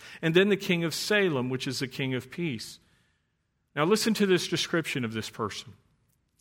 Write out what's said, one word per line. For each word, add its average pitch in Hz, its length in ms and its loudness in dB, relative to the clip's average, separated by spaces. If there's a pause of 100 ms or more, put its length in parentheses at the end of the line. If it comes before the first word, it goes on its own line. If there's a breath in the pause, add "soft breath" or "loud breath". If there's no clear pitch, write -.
(220 loud breath)
and 165 140 2
then 196 140 6
the 202 60 4
King 175 280 -2
of 160 100 -2
Salem, 165 560 2
which 131 160 -4
is 131 140 -6
the 135 80 -4
King 131 260 -4
of 123 160 -6
Peace." 151 480 -8 (1000)
Now 147 100 2
listen 214 280 4
to 202 140 2
this 180 200 4
description 156 560 -2
of 110 100 -4
this 110 180 -6
person. 101 420 -6 (680)